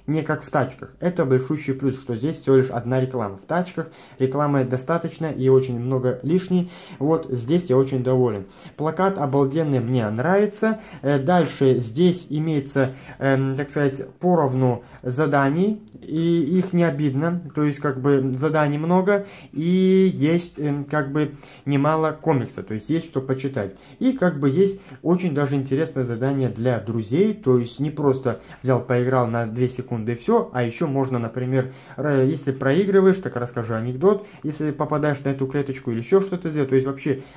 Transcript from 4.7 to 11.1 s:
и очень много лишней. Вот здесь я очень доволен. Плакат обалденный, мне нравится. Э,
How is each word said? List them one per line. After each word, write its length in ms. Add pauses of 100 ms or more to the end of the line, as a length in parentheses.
и 220
очень 300
много 440
лишней. 480 (280)
Вот 320
здесь 400
я 80
очень 240
доволен. 420 (320)
Плакат 420
обалденный, 640
мне 300
нравится. 720 (200)
Э, 180